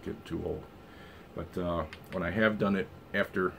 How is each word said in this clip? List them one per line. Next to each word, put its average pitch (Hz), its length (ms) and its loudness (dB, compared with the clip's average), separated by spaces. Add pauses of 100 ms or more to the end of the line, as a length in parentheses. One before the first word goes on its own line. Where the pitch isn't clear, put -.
Getting - 220 -6
too - 180 -4
old. 78 200 -4 (720)
But, 82 220 -6
uh, 87 280 0 (260)
when 92 120 -2
I 85 80 0
have 107 260 6
done 101 180 4
it 95 120 0 (260)
after 98 460 4